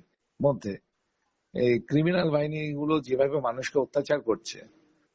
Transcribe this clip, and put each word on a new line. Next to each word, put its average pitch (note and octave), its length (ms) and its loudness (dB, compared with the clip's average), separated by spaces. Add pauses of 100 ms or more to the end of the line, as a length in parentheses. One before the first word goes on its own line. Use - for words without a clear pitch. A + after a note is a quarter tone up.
(420)
মধ্যে, A2 340 0 (760)
এই A#2+ 240 2
ক্রিমিনাল E3 520 0
বাহিনীগুলো D3+ 720 -2
যেভাবে C3+ 400 0
মানুষকে B2+ 380 -2
অত্যাচার C#3+ 420 0
করছে, - 400 -2 (540)